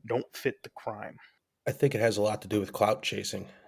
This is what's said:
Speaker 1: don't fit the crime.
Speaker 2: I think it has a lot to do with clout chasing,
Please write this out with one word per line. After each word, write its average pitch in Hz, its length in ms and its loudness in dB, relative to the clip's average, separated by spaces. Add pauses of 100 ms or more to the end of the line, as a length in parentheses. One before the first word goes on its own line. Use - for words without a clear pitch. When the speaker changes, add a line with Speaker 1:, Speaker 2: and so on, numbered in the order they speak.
Speaker 1:
don't 117 180 0 (100)
fit - 280 -2
the - 80 -14
crime. - 480 -10 (500)
Speaker 2:
I 131 40 -2
think 139 220 2
it 107 60 2
has 110 160 4
a 104 60 2
lot 107 200 2
to 95 60 -12
do 104 100 4
with 92 140 0
clout 107 300 2
chasing, 98 440 -4 (220)